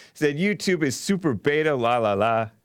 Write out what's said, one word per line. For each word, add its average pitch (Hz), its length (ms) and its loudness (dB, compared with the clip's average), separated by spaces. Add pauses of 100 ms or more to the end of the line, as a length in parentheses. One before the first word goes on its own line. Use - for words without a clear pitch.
(140)
said, 143 240 0
"YouTube 185 460 -2
is 139 120 0
super 175 380 -2
beta, 147 400 0
la, 120 240 2
la, 107 160 2
la." 113 360 0 (160)